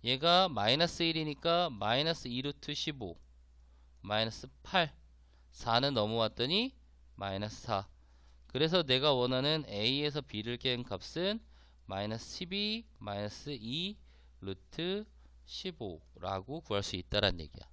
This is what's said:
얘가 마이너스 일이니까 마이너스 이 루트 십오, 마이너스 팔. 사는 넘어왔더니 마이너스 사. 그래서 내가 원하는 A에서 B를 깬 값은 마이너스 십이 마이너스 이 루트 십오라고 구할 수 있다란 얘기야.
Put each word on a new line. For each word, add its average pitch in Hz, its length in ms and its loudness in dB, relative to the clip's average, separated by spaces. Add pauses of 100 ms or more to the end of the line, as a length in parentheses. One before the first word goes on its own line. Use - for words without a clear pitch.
얘가 170 440 6
마이너스 143 540 2
일이니까 165 680 2
마이너스 127 560 0
이 123 160 -2
루트 143 320 -6
십오, 113 420 -6 (840)
마이너스 110 460 -2 (140)
팔. 170 320 2 (580)
사는 123 400 2
넘어왔더니 117 840 2 (400)
마이너스 98 480 -6
사. 101 240 -2 (580)
그래서 160 380 2
내가 135 300 4
원하는 131 540 2
A에서 135 540 0
B를 117 360 -6
깬 123 260 -2
값은 175 560 -4 (480)
마이너스 104 500 -6
십이 208 480 -4 (140)
마이너스 104 600 -6
이 160 380 -4 (440)
루트 175 600 -6 (420)
십오라고 98 1160 -6
구할 101 220 0
수 - 120 -4
있다란 92 440 2
얘기야. - 340 -14